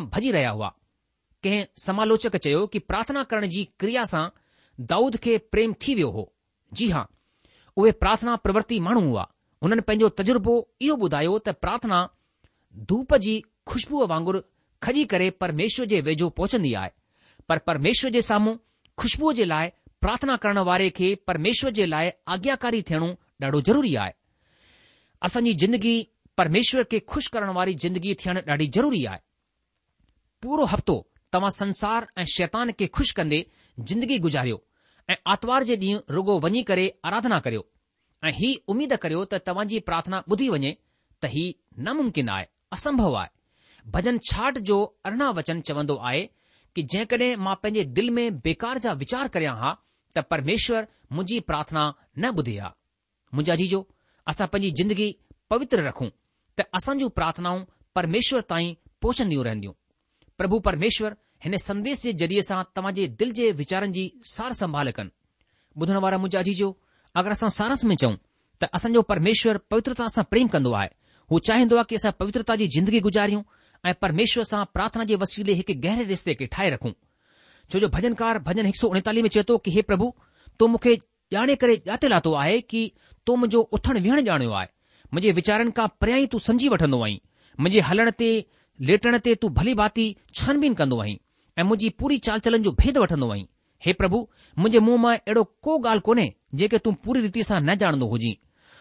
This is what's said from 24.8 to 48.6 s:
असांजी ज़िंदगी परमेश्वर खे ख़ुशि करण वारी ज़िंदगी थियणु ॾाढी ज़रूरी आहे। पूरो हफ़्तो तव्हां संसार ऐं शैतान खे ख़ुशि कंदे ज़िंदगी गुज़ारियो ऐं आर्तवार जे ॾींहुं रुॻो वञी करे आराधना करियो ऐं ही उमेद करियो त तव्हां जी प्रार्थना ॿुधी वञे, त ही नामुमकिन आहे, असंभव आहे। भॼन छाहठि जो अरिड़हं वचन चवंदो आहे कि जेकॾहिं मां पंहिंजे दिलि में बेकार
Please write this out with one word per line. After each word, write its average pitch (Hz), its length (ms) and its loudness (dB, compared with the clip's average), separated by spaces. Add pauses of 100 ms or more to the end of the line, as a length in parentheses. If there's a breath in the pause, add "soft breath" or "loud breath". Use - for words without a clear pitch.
असांजी 233 320 0
ज़िंदगी 214 420 2 (420)
परमेश्वर 202 460 2
खे 220 160 -2
ख़ुशि - 340 -6
करण 208 160 -4
वारी 185 260 0
ज़िंदगी 180 400 -4
थियणु 185 320 -4
ॾाढी 147 200 0
ज़रूरी 214 380 0
आहे। 95 140 -8 (1200)
पूरो 285 220 0
हफ़्तो 175 300 0 (380)
तव्हां 190 160 2
संसार 208 580 -4 (100)
ऐं 175 80 -4
शैतान 220 460 -4
खे 151 160 -2
ख़ुशि - 260 -2
कंदे 156 320 0 (320 soft breath)
ज़िंदगी 226 420 -2
गुज़ारियो 135 440 -2 (460)
ऐं 185 60 0 (120)
आर्तवार 240 360 0
जे 233 140 0
ॾींहुं 190 320 -2
रुॻो 190 300 0
वञी 196 240 0
करे 185 240 0 (180)
आराधना 208 340 0
करियो 113 280 -6 (560)
ऐं 156 80 -2
ही 214 220 -2 (140)
उमेद 254 280 -2
करियो 170 300 -4
त 190 200 -6
तव्हां 196 220 -4
जी 214 120 -4
प्रार्थना 180 500 -4
ॿुधी 247 200 0
वञे, 139 220 -2 (500)
त - 40 -6
ही 156 300 -4 (240)
नामुमकिन 202 500 -2
आहे, 95 160 -6 (260)
असंभव 226 420 0
आहे। 92 160 -6 (560 soft breath)
भॼन 180 320 -2
छाहठि 254 420 -2
जो 202 180 2 (280)
अरिड़हं 240 280 -2
वचन 165 280 -4
चवंदो 147 340 -4
आहे 123 280 -4 (520)
कि 165 80 -2
जेकॾहिं 226 540 -2
मां 190 180 -4
पंहिंजे 214 280 -2 (100)
दिलि 226 160 0
में 233 300 -2
बेकार 233 400 -4